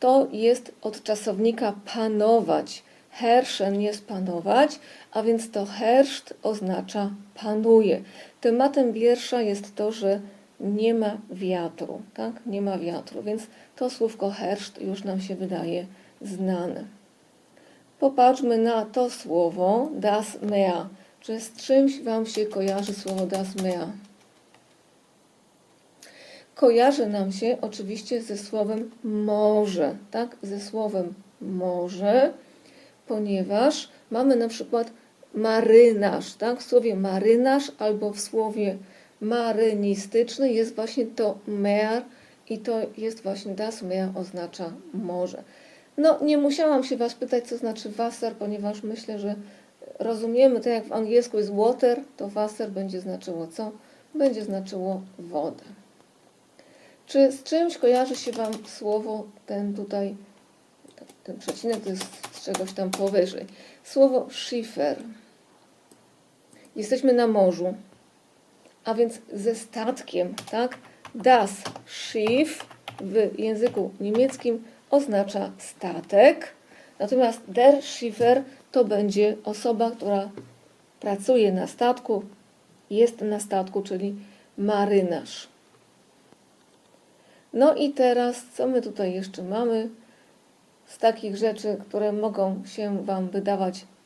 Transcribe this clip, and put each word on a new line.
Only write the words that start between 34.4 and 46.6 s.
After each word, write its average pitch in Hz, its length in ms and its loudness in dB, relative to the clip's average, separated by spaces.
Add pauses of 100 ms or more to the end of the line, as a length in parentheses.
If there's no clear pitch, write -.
przykład 233 420 -4 (440)
marynarz, 220 1000 6
tak? 240 260 -4
W - 20 -14
słowie 233 340 2
marynarz 226 800 4
albo 214 320 0
w 202 100 -8
słowie 214 580 -2 (420)
marynistyczny 220 1300 0
jest 226 220 0
właśnie 220 320 -2
to 214 400 -2
Meer 208 560 0 (460)
i 220 100 -6
to 233 140 -4 (260)
jest 226 240 -6
właśnie 196 320 -6
das 214 280 -6
Meer 185 320 -2
oznacza 175 580 -10 (220)
morze. 180 480 -4 (540)
No, 311 260 4
nie 302 160 4
musiałam 285 460 2